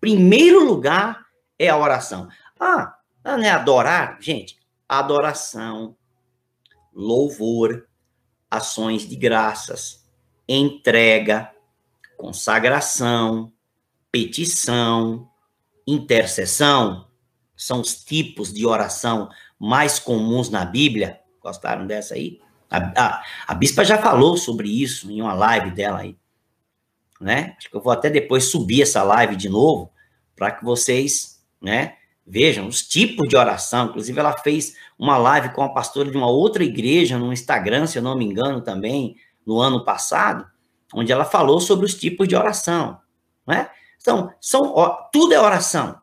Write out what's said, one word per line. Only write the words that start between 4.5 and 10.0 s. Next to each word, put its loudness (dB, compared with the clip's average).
adoração, -4
louvor, -2
ações -6
de -14
graças, -4